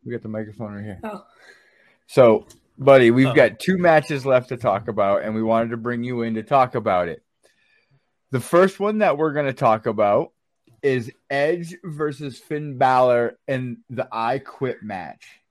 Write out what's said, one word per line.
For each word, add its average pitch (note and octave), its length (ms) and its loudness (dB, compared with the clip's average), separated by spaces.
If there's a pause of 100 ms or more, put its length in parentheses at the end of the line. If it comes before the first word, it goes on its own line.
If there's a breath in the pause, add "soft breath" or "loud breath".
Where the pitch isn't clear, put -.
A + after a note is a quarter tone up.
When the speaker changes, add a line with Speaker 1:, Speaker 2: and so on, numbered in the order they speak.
Speaker 1:
We A#2 60 -10
got A#2+ 100 -10
the A2+ 60 -14
microphone G#2+ 440 -12
right G2+ 120 -14
here. G#2+ 200 -14
Speaker 2:
Oh. G#3+ 200 -12 (800 soft breath)
Speaker 1:
So, A#2 400 4 (300)
buddy, C3 360 6
we've C3 160 4
Speaker 3:
Oh. A#2+ 60 -4
Speaker 1:
got A#2 260 4
two F#3 180 -2
matches D#3 480 2
left B2+ 220 2
to C3 80 -8
talk G#2 320 -2
about, G2+ 340 0
and G#2+ 120 -6
we A2 100 -4
wanted A2+ 260 0
to A#2+ 60 -8
bring A#2 260 -6
you B2 200 -6
in A#2 120 -4
to A2 80 -6
talk C3 320 0
about G2+ 340 0
it. - 140 -12 (1080)
The C3 80 -2
first F#3 400 0
one G#3+ 180 -4
that F3+ 180 0
we're D#3 160 -2
gonna C#3 200 -4
talk A2 340 0
about G#2+ 460 0 (500)
is C3 280 -2 (200)
Edge E3 520 -4
versus D3 560 -10
Finn D3 380 -10
Balor B2+ 600 2 (100)
in B2+ 300 -6 (100)
the A#2+ 240 -8
I A#2 280 -4
Quit - 420 -8
match. F#2 580 -14 (100)